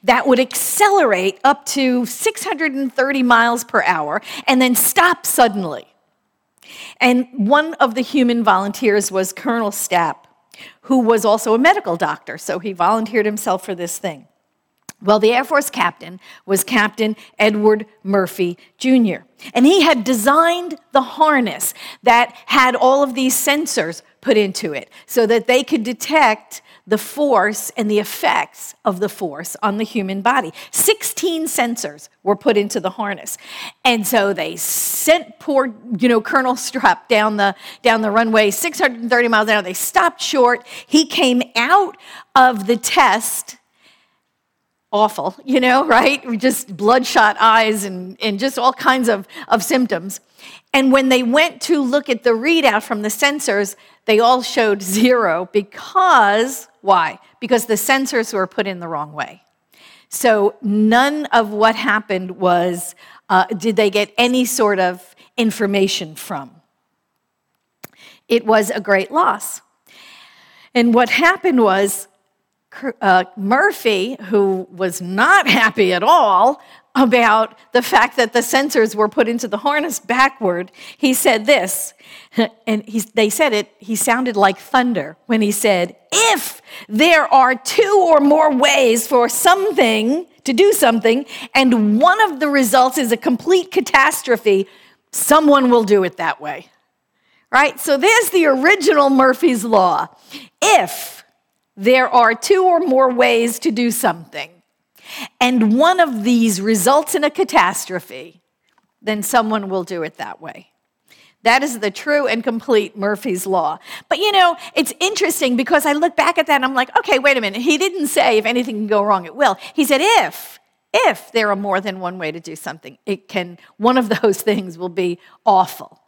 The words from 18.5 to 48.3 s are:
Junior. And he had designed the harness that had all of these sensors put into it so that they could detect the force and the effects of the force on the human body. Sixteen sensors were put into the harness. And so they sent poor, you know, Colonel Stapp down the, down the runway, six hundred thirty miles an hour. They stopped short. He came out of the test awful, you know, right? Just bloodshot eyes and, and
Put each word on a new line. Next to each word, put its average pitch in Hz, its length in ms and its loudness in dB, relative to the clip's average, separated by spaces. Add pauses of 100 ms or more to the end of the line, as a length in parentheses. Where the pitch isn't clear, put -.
Junior. 247 480 0 (280)
And 247 120 2
he 359 160 6
had 262 240 2
designed 311 760 0 (140)
the 269 80 4
harness 262 720 -2 (300)
that 240 300 4 (120)
had 254 300 2
all 269 280 4
of 262 100 -4
these 254 220 -2
sensors 269 680 -4 (200)
put 226 160 -2
into 190 340 -4
it 139 180 -12 (160)
so 226 200 0
that 220 220 0
they 254 140 2
could 262 220 -4
detect 240 800 -2 (260)
the 208 100 0
force 214 720 -2
and 208 200 -6
the 208 80 0
effects - 760 -6 (100)
of 185 160 -4
the 202 80 -4
force 165 520 -12
on 202 160 -4
the 226 60 -4
human 196 380 -8
body. 233 320 -2 (180)
Sixteen 339 760 -2
sensors 233 600 -6 (160)
were 196 140 0
put - 180 0
into 208 240 -2
the 180 120 -6
harness. 202 460 -10 (460)
And 233 240 0
so 202 240 0
they 170 240 -6
sent - 840 -2
poor, 269 340 -2 (240)
you 247 100 0
know, 233 140 4
Colonel 254 320 -2
Stapp 247 560 -2
down 214 260 2
the, 196 200 0 (260)
down 226 200 2
the 214 100 -2
runway, 220 400 2
six 330 280 -6
hundred 240 300 -2
thirty 240 180 2
miles 220 220 2
an 214 60 4
hour. 208 60 0
They 180 120 -8
stopped - 480 -2
short. 240 440 0 (220)
He 311 180 2
came 254 360 0 (160)
out 330 400 0 (380)
of 247 320 4
the 233 100 2
test - 800 -2 (1300)
awful, 208 520 -2
you 262 160 0
know, 254 280 2
right? 247 500 2
Just 202 400 -2
bloodshot 226 600 2
eyes 220 440 2
and, 185 380 -12
and 208 160 -4